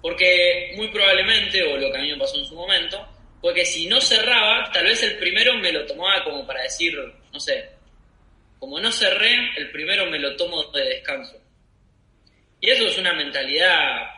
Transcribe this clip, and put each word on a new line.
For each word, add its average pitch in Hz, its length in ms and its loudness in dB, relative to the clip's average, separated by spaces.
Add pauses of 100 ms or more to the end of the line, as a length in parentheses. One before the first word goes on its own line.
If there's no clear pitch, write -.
Porque 180 720 4
muy 214 140 -6
probablemente, 196 720 2
o 143 140 0
lo 135 140 0
que 135 60 -4
a 135 40 -4
mí 143 100 -4
me 147 60 -8
pasó - 200 -2
en 139 80 -6
su 156 100 -16
momento, 175 500 -4 (360)
fue 175 120 2
que 180 120 2
si 165 220 -4
no 240 120 2
cerraba, 226 720 2
tal 175 140 0
vez 220 180 2
el 208 140 -2
primero 214 380 2
me 185 160 -2
lo 151 140 -4
tomaba 190 380 -2
como 143 220 -8
para 127 160 -8
decir, 131 360 -4 (360)
no - 60 -16
sé, - 300 -4 (920)
"Como 139 200 -10
no 226 120 0
cerré, 226 640 2
el 147 140 -8
primero 180 340 -2
me 160 140 -4
lo 139 160 -4
tomo 165 360 -4
de 143 140 -2
descanso". 143 500 -6 (1300)
Y 214 80 2
eso 262 180 4
es 175 100 -2
una 180 160 0
mentalidad 143 920 0 (100)